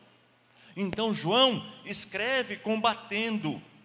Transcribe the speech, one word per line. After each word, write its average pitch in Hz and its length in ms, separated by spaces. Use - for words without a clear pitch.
Então 202 380
João 214 500
escreve 202 720
combatendo 214 1040